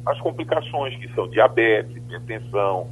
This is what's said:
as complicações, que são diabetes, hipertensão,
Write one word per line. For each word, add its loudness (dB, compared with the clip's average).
as -2
complicações, -2
que -14
são -2
diabetes, 4
hipertensão, -4